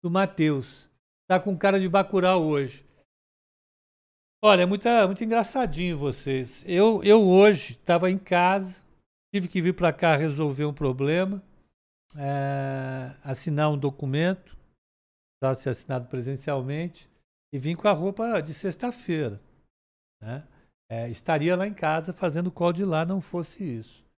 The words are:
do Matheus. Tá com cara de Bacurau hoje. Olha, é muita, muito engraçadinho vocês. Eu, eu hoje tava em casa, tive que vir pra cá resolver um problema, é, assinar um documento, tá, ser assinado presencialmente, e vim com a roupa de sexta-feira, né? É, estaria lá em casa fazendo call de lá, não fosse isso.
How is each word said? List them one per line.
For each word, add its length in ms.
do 80
Matheus. 800
Tá 120
com 160
cara 240
de 80
Bacurau 560
hoje. 400
Olha, 180
é 40
muita, 400
muito 180
engraçadinho 720
vocês. 680
Eu, 360
eu 240
hoje 520
tava 320
em 80
casa, 640
tive 140
que 140
vir 120
pra 180
cá 220
resolver 520
um 80
problema, 680
é, 1080
assinar 460
um 80
documento, 760
tá, 120
ser 160
assinado 360
presencialmente, 1040
e 60
vim 160
com 140
a 40
roupa 480
de 120
sexta-feira, 880
né? 240
É, 200
estaria 480
lá 100
em 80
casa 380
fazendo 400
call 200
de 120
lá, 200
não 160
fosse 440
isso. 420